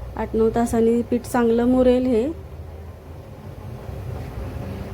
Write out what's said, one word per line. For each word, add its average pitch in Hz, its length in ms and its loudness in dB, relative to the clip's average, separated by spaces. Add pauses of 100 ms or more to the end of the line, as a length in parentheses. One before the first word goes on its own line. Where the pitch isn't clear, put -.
(160)
आठ 220 200 -4
नऊ 220 200 6
तासांनी 233 460 4
पीठ 233 200 0
चांगलं 233 440 2
मुरेल 254 400 6
हे 254 260 2 (2750)